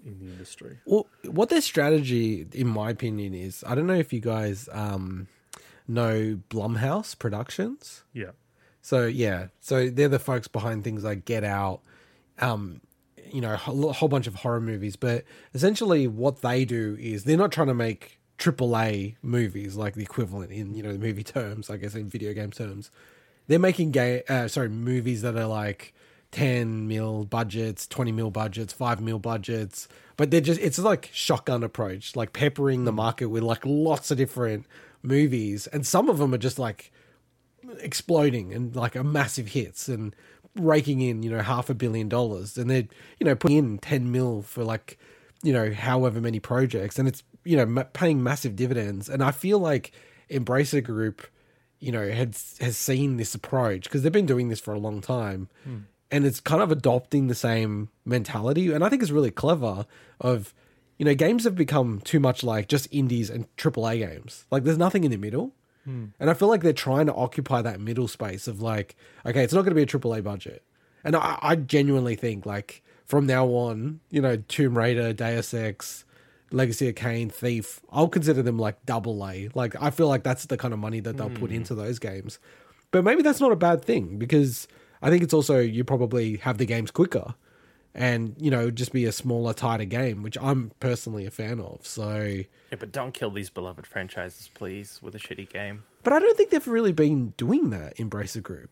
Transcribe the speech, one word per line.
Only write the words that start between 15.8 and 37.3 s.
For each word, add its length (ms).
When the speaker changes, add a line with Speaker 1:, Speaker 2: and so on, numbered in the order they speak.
Speaker 2:
what 340
they 220
do 380
is 240
they're 100
not 160
trying 160
to 60
make 480
triple 400
A 440
movies, 540
like, 200
the 80
equivalent 500
in, 200
you 80
know, 120
the 60
movie 260
terms, 440
I 60
guess, 200
in 120
video 240
game 200
terms. 380
They're 120
making 320
ga-, 380
uh, 180
sorry, 220
movies 540
that 120
are, 120
like, 460
ten 560
mil 380
budgets, 640
twenty 240
mil 200
budgets, 400
five 300
mil 180
budgets. 680
But 160
they're 100
just, 200
it's 180
like 320
shotgun 520
approach, 520
like, 160
peppering 540
the 80
market 320
with, 180
like, 220
lots 440
of 80
different 480
movies. 640
And 180
some 220
of 120
them 140
are 40
just, 220
like, 340